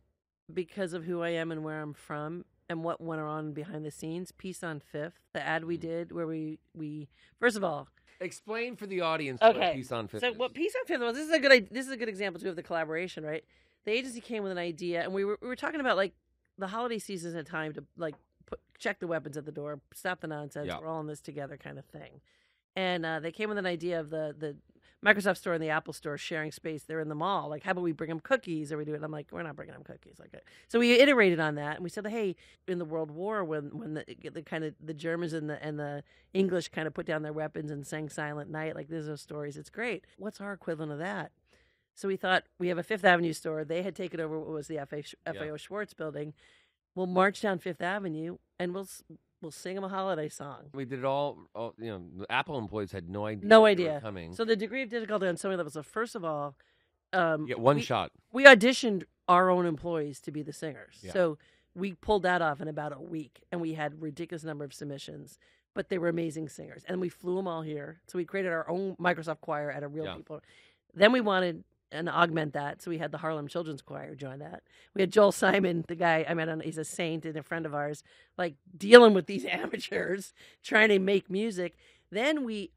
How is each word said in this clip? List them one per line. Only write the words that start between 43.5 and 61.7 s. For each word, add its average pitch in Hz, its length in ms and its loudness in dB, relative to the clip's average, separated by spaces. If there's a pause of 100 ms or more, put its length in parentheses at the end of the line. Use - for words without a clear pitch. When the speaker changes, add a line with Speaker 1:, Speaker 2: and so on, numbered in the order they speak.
Speaker 1:
They 165 180 -2
had 190 140 -6
taken 175 240 -6
over 156 180 -2
what 156 120 -8
was 151 180 -6
the 160 100 -6
F 139 140 -8
A 147 100 -6
Sch-, - 140 -16 (100)
Speaker 2:
Yeah. 165 80 -6
Speaker 1:
F - 60 -10
A 151 80 -6
O 151 80 -8
Schwartz 196 380 -8
building. 151 380 -6 (640)
We'll 185 120 -2
march 185 340 4
down 196 180 2
Fifth 170 240 -6
Avenue, 175 560 -4 (220)
and 180 120 -2
we'll 190 120 -6
s-, - 180 -18 (400)
we'll 160 80 -10
sing 185 260 -8
'em 196 80 -4
a 185 40 -4
holiday 185 400 -2
song. 143 440 -14
Speaker 2:
We 135 120 -6
did 127 160 -6
it 127 40 -4
all, 135 320 0 (180)
all, 113 240 -8
you 113 120 -8
know, 95 120 -8 (160)
the 98 140 -6
Apple 143 260 0
employees 104 340 -4
had 90 180 -8
no 104 160 -4
idea 107 220 -6
Speaker 1:
No 220 120 12
Speaker 2:
we - 20 12
were 220 80 10
Speaker 1:
idea. 165 300 2
Speaker 2:
coming. 92 340 -8
Speaker 1:
So 226 100 -2
the 226 120 2
degree 220 260 -4
of 240 60 -6
difficulty 214 380 -4
on 175 100 0
some 196 140 -4
of 190 80 -2
that 170 60 -2
was, 147 80 -10
so 151 100 -10
first 226 320 -6
of 190 100 -8
all, 147 300 -4 (580)
um, 165 300 4
Speaker 2:
You 139 60 -6
get 117 120 -2
one 135 160 8
Speaker 1:
we, 240 60 0
Speaker 2:
shot. 101 300 0 (200)
Speaker 1:
we 262 120 4
auditioned 233 600 8 (240)
our 180 220 6
own 180 160 2
employees 151 560 -4
to - 100 -10
be 147 100 -6
the 143 100 -10
singers. 131 500 -12
Speaker 2:
Yeah. 131 100 -10
Speaker 1:
So 170 260 2 (360)